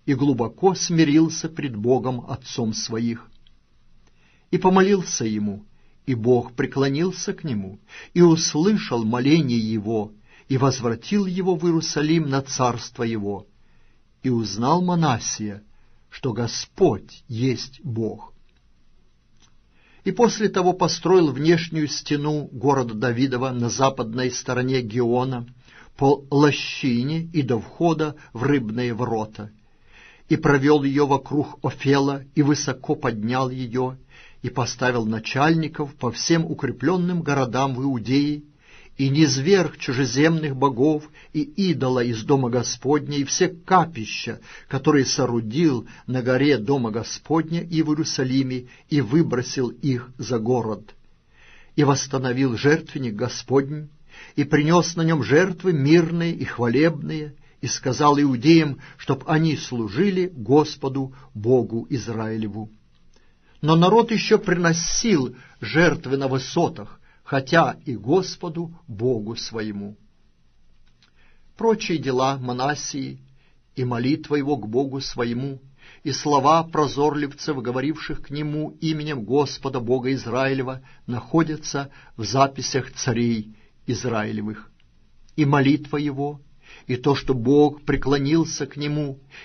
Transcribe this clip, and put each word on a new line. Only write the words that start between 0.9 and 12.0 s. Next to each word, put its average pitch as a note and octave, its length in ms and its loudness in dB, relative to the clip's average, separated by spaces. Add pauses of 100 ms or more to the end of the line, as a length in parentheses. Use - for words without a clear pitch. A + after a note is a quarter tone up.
пред C#3+ 260 -8
Богом A#2+ 500 0
отцом - 460 -6
своих. A2+ 560 -6 (1200)
И F3+ 60 0
помолился F#3 680 4
ему, G#2 400 -4 (400)
и C3 80 0
Бог A#2 400 2
преклонился D3 800 -2
к - 100 -14
нему, G2+ 360 -6 (340)
и F3 80 8
услышал E3 800 4
моление B2 540 2
его, A2 540 -2 (360)
и C3+ 80 0
возвратил B2+ 680 0
его F#3 280 -2
в E3+ 120 -2
Иерусалим D#3+ 640 0